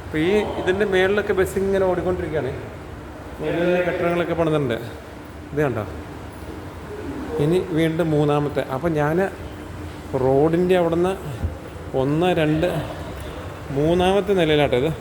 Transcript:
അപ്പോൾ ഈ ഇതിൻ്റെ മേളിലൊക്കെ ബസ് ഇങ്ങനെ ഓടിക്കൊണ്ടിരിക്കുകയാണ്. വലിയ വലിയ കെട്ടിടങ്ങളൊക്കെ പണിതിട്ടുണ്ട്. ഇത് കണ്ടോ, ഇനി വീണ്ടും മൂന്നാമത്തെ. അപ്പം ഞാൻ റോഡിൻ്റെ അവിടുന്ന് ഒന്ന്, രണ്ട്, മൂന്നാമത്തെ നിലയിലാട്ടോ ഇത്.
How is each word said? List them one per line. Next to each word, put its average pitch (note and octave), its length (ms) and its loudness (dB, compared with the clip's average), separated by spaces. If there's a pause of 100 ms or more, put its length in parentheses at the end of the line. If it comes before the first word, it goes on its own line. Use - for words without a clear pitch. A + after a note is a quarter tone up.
അപ്പോൾ - 240 -4
ഈ F#3 40 2 (300)
ഇതിൻ്റെ F#3+ 320 2
മേളിലൊക്കെ G3 460 2
ബസ് F3+ 220 2
ഇങ്ങനെ G3 280 2
ഓടിക്കൊണ്ടിരിക്കുകയാണ്. E3+ 640 0 (880)
വലിയ D3+ 200 -2
വലിയ F3+ 260 4
കെട്ടിടങ്ങളൊക്കെ E3+ 520 0
പണിതിട്ടുണ്ട്. D3+ 380 2 (760)
ഇത് C#3+ 140 -2
കണ്ടോ, A2 180 -2 (1600)
ഇനി E3 120 2 (220)
വീണ്ടും D#3+ 360 0
മൂന്നാമത്തെ. D3 480 2 (120)
അപ്പം C3 160 0 (100)
ഞാൻ D3+ 160 2 (1080)
റോഡിൻ്റെ E3 560 4
അവിടുന്ന് E3+ 320 2 (920)
ഒന്ന്, D#3 260 2 (120)
രണ്ട്, D#3 280 2 (1080)
മൂന്നാമത്തെ F#3 640 4
നിലയിലാട്ടോ D3 420 4
ഇത്. D#3+ 180 2